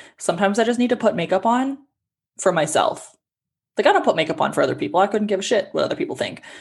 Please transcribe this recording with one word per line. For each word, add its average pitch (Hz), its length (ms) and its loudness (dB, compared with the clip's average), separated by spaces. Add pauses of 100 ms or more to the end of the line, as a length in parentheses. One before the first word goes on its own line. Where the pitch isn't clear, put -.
(180)
sometimes 196 420 0
I 226 60 4
just 240 140 0
need 240 100 2
to 233 80 0
put - 180 0
makeup 175 300 -2
on 262 320 0 (600)
for 185 140 0
myself. - 640 0 (640)
Like, - 100 4
I 415 60 6
don't 339 100 2
put 226 140 2
makeup 156 240 0
on 147 100 0
for 143 100 0
other 139 140 2
people. - 240 -2
I 196 80 4
couldn't 208 200 -2
give 196 120 0
a 196 40 -6
shit 214 280 0
what 147 140 0
other - 100 -4
people - 220 -6
think. - 240 -6 (200)